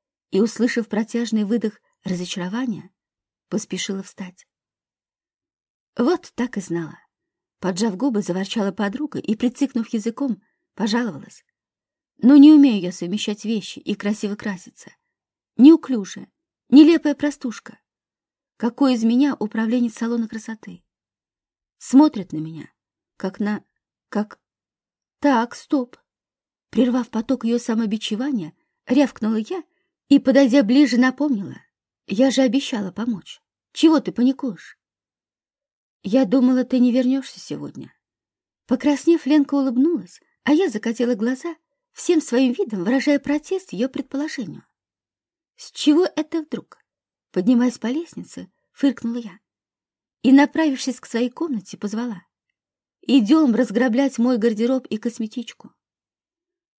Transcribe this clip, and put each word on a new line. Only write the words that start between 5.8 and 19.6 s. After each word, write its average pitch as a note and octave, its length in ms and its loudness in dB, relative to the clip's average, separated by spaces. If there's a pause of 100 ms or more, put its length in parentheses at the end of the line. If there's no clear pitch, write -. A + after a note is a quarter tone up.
«Вот D4 380 -2
так B3 220 -6
и G3 40 -8
знала», E3 380 -8 (600)
поджав F#3+ 380 -4
губы, A3 240 -2
заворчала G3 500 -4
подруга G#3+ 460 -6
и, - 180 -4
прицикнув A#3+ 540 -4
языком, A3+ 520 -6 (340)
пожаловалась. G#3+ 680 -6 (760)
«Ну, C#4 200 8
не D4 160 12
умею C#4 260 6
я F3 120 -6
совмещать G#3 520 -8
вещи G#3+ 360 -6
и - 160 -6
красиво G#3 400 -6
краситься. - 560 -12 (680)
Неуклюжая, B3 760 4 (380)
нелепая D4+ 460 6
простушка. - 640 -8 (800)
Какой B3+ 360 0
из A3+ 100 -2
меня B3 360 2
управленец A3 560 -2